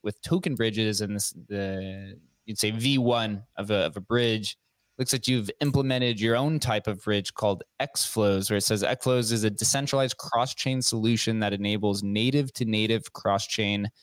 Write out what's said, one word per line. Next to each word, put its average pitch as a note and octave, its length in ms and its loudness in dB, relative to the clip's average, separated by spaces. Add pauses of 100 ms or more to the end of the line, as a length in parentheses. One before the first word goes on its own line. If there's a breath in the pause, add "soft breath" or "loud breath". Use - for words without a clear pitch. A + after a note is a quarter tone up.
with - 180 -6
token E3+ 320 0
bridges A2 480 0
and G#2 140 -4
this, - 180 -4 (140)
the, G2 680 -6 (300)
you'd G#2+ 140 -8
say G#2+ 100 0
V B2 300 2
one A2+ 420 2 (160)
of G2+ 140 -4
a, F#2+ 140 4
of E2 120 -4
a F#2+ 40 -8
bridge, A2+ 540 0 (420)
looks C3 160 -2
like A#2+ 140 -2
you've B2 220 0 (120)
implemented B2+ 580 2
your A2+ 160 4
own D3 240 0
type A2+ 280 0
of G2+ 160 -6
bridge G#2 300 0
called G2+ 300 0 (160)
X - 260 -2
Flows, G2 440 2
where G#2 80 2
it G2 60 0
says, G#2 200 0
"X - 200 -2
Flows B2 280 2
is A2 120 2
a A2 60 2
decentralized C3+ 680 0
cross-chain C3 640 -2
solution A2+ 580 0
that G#2 140 0
enables G2+ 500 0
native-to-native A2 1080 0
cross-chain G2+ 760 0 (140)